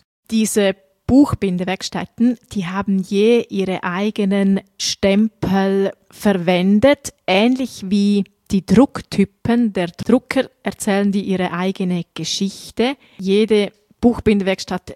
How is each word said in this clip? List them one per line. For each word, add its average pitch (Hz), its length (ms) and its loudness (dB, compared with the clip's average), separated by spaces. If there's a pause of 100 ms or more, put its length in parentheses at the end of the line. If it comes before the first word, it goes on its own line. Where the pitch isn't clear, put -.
(320)
Diese 208 440 0 (320)
Buchbindewerkstätten, 196 1300 0 (140)
die 185 160 -6
haben 190 320 -2
je 208 500 2
ihre 190 340 -4
eigenen 196 800 0 (160)
Stempel 196 1120 0 (200)
verwendet, 196 1000 2 (140)
ähnlich 233 600 0
wie 202 360 2 (280)
die 196 140 0
Drucktypen 226 1080 0
der 180 140 -2
Drucker - 600 -2 (140)
erzählen 202 480 -2
die 196 100 -2
ihre 185 320 -4
eigene 180 500 -4 (120)
Geschichte. 202 800 -4 (240)
Jede 202 520 2 (300)
Buchbindewerkstatt 202 960 0